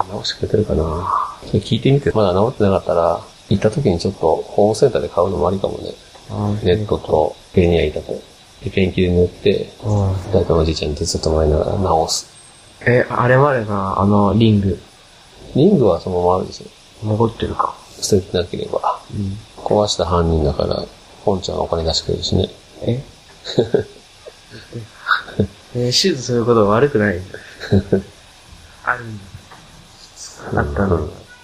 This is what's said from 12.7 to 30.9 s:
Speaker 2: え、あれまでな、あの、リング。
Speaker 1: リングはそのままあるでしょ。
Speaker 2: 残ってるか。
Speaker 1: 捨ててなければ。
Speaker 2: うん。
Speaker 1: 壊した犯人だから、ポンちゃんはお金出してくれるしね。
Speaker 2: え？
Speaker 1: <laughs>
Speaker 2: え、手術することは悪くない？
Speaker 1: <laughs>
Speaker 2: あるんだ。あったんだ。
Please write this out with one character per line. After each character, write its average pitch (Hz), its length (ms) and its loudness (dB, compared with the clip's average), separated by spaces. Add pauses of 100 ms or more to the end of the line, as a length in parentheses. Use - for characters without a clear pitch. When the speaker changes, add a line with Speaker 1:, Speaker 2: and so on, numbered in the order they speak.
Speaker 2:
え、 123 240 4
あ 120 180 0
れ 131 100 6
ま 143 160 4
で 113 120 -2
な、 98 340 -2
あ 98 60 2
の、 101 280 4
リ 110 180 6
ン 104 100 4
グ。 95 180 0 (760)
Speaker 1:
リ 135 100 6
ン 202 120 6
グ 117 100 4
は 85 140 2
そ - 80 -8
の 90 120 -2
ま 87 60 2
ま 92 100 4
あ - 40 0
る - 60 -6
で - 60 -14
し - 100 -16 (400)
ょ。 107 40 -4
Speaker 2:
残 107 180 2
っ 107 100 -2
て - 100 -6
る - 100 -4
か。 - 200 -2 (260)
Speaker 1:
捨 - 160 2
て 90 140 -4
て 92 60 -2
な 87 80 0
け - 120 -10
れ - 80 -6
ば。 - 340 -4 (140)
Speaker 2:
う - 40 -8
ん。 101 200 -4 (200)
Speaker 1:
壊 104 300 0
し - 80 -4
た 87 100 -2
犯 85 240 2
人 80 140 2
だ 73 100 2
か 82 100 -2
ら、 - 200 -4 (400)
ポ 101 120 2
ン 92 60 -4
ち 82 100 -8
ゃ 82 40 -6
ん - 20 -6
は 82 60 -2
お 78 40 -6
金 82 160 -2
出 80 100 -2
し - 80 -4
て - 60 -10
く - 40 -2
れ 82 60 -2
る 85 60 -8
し - 120 -2
ね。 92 140 0 (320)
Speaker 2:
え？ 123 220 -4 (2750)
Speaker 1:
<laughs> - 0 -
Speaker 2:
え、 123 100 -2
手 123 60 0
術 139 300 0
す 123 120 -6
る 117 120 2
こ 120 80 4
と 107 140 4
は 104 80 4
悪 139 140 4
く 110 100 0
な 101 120 2
い？ 87 80 -2
Speaker 1:
<laughs> - 1600 -4
Speaker 2:
あ 123 120 -2
る 120 100 -12
ん 107 120 -12
だ。 98 60 -16 (1400)
あ - 20 0
っ 73 100 -6
た 101 120 0
ん 95 40 0
だ。 87 60 2